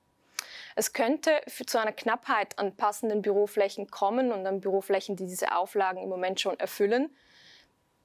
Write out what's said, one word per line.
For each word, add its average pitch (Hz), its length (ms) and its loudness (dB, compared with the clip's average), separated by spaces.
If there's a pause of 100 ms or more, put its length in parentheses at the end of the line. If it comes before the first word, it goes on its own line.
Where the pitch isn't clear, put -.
(760)
Es 220 160 0
könnte 285 380 2 (180)
für, - 160 -10
zu - 120 0
einer 220 140 2
Knappheit 220 680 -2
an 196 160 -2
passenden 214 480 0
Büroflächen 202 720 2
kommen 240 400 2
und 190 160 -2
an 190 140 -2
Büroflächen, 190 560 0
die 185 80 -6
diese 180 280 -2
Auflagen 185 480 0
im 190 60 -8
Moment 185 320 -2
schon - 220 -2
erfüllen. 226 480 2 (960)